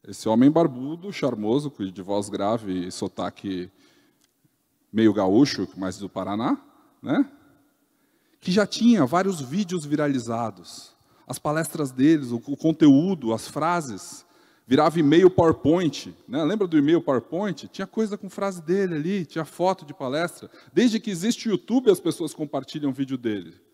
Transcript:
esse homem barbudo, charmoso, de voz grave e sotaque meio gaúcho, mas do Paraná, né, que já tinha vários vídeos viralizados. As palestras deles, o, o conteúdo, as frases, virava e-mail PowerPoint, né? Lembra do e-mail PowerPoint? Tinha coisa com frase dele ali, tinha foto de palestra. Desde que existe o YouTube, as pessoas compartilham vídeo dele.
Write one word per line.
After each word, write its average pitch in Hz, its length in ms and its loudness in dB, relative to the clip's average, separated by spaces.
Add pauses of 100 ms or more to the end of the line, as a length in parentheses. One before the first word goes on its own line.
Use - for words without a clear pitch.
esse - 240 -10
homem 120 220 6
barbudo, 160 640 -2
charmoso, 123 580 -4 (220)
de 95 80 -16
voz 101 260 -4
grave 98 600 -4
e 92 40 -12
sotaque 95 760 -8 (1200)
meio 107 220 4
gaúcho, 101 540 2 (100)
mas 92 220 -8
do 98 100 -12
Paraná, 107 500 -4 (400)
né, 170 320 -2 (1080)
que 185 120 -6
já 202 140 2
tinha 220 400 4
vários 180 340 0
vídeos 165 460 -6
viralizados. 117 1040 -4 (360)
As 131 100 -10
palestras 151 540 -4
deles, 135 400 2
o, 120 60 -4
o 139 200 -8
conteúdo, 156 760 4
as - 160 -4
frases, 151 760 -6 (400)
virava 151 340 4
e-mail 170 300 8
PowerPoint, 160 840 2 (120)
né? 147 160 -4
Lembra 190 240 0
do 160 120 4
e-mail 156 200 4
PowerPoint? 156 680 -4
Tinha - 180 -10
coisa 208 320 -4
com 196 100 -14
frase 196 320 -6
dele 180 360 -2
ali, 170 300 -4
tinha 160 200 -6
foto 180 400 -4
de 143 80 -18
palestra. 143 560 -6 (240)
Desde 220 260 2
que 208 120 -6
existe 202 360 -4
o 220 40 -2
YouTube, 233 400 0
as - 80 2
pessoas 160 340 -6
compartilham 147 580 -6
vídeo 131 280 -6
dele. 98 340 -6 (200)